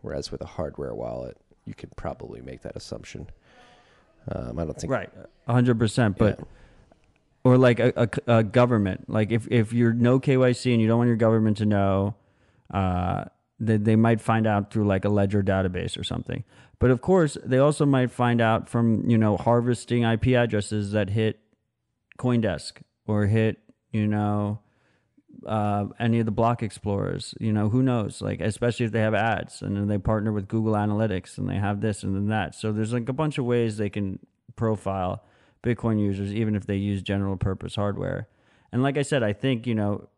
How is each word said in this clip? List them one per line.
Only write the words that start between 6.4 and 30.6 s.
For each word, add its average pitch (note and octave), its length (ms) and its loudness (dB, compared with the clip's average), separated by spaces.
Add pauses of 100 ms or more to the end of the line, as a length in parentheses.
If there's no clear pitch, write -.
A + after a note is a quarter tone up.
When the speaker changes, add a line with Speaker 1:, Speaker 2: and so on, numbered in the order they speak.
Speaker 2:
or, B2+ 160 6
like, A#2+ 220 6
a, A#2+ 160 4
a, A#2 420 2
a A2 60 4
government. G#2+ 640 2
Like, G#2+ 240 0
if, A#2 180 -2
if A2+ 220 2
you're A#2 220 4
no A#2+ 260 4
K C3+ 160 2
Y B2+ 160 4
C B2 200 -2
and A2+ 100 4
you A2 40 2
don't A2+ 120 4
want A#2+ 100 4
your A#2 80 2
government A2 400 4
to G#2+ 100 0
know, G2 480 2 (580)
uh, F#2 520 -2 (340)
they, A2 180 0
they A2 200 2
might A2+ 240 4
find A2 260 0
out G2+ 240 0
through, G#2+ 160 0
like, F#2+ 180 2
a G2+ 40 2
Ledger G2+ 340 2
database F#2+ 560 -2
or - 60 -8
something. - 400 -6 (340)
But B2 140 4
of A#2+ 80 2
course, F3+ 420 2
they B2+ 160 0
also D3 260 4
might C3 280 2
find A#2+ 280 2
out A2+ 280 2
from, A#2 400 2
you A2+ 100 4
know, G#2+ 180 4
harvesting A#2+ 680 2
I A2+ 120 2
P B2 200 2
addresses G#2+ 560 0
that G#2 180 0
hit A2 300 0 (800)
CoinDesk A2 640 -2 (240)
or G#2 200 2
hit, A2 320 2 (320)
you G#2+ 160 0
know, G#2 540 0 (840)
uh, G#2 420 -2 (120)
any A#2 220 2
of A2 60 0
the A2 60 -4
block A#2 300 0
explorers. G2 800 -6
You A2 120 0
know, G#2+ 160 2
who B2 140 2
knows? A#2 400 -2
Like, G2+ 180 -4
especially A#2 460 -2
if G#2+ 60 -4
they A2+ 80 0
have A2 140 2
ads G#2+ 460 -2
and G2+ 160 -4
then G2+ 120 -2
they G#2 100 0
partner G#2+ 340 0
with G2+ 140 -4
Google A2 280 0